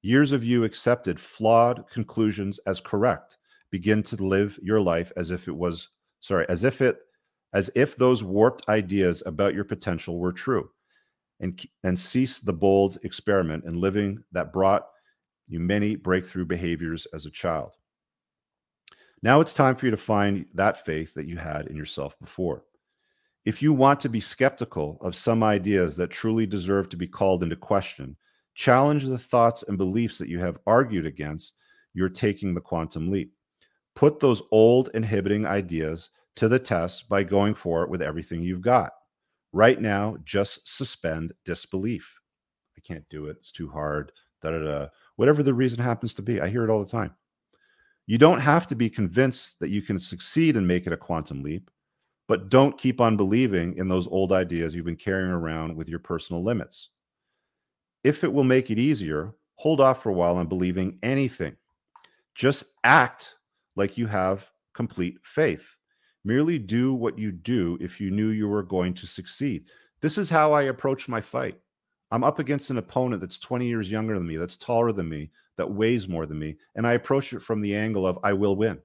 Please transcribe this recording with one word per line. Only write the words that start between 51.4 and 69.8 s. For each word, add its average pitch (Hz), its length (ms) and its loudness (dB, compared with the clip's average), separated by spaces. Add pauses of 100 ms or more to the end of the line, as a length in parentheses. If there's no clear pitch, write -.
leap, 80 280 -10 (580)
but 98 200 -2
don't 135 300 6
keep 127 200 -2
on 113 200 4
believing 98 580 0
in 92 120 -4
those 92 200 0
old 95 240 0
ideas 85 420 -2
you've 85 120 -8
been 82 100 -6
carrying 95 340 -4
around 80 460 -6
with 78 140 -10
your 82 80 -8
personal 85 440 -8
limits. 104 460 -6 (1160)
If 147 200 2
it 131 80 0
will 143 100 2
make 127 280 4
it 107 80 0
easier, 104 560 -2 (220)
hold 151 260 2
off 131 200 4
for 117 60 -4
a 98 60 0
while 87 240 2
on 87 80 -2
believing 92 560 -2
anything. 120 540 -4 (800)
Just 139 300 0 (200)
act 127 520 4 (380)
like 101 220 -2
you 117 100 -4
have 98 440 -2 (240)
complete 90 480 -6
faith. - 540 -4 (480)
Merely 147 340 0
do 117 340 0
what 117 260 -2
you 107 140 -6
do 87 480 -2
if 87 200 -10
you 98 100 -4
knew 107 180 0
you 107 180 -2
were 101 160 -2
going 90 320 -2
to - 120 -16
succeed. 107 580 -8 (360)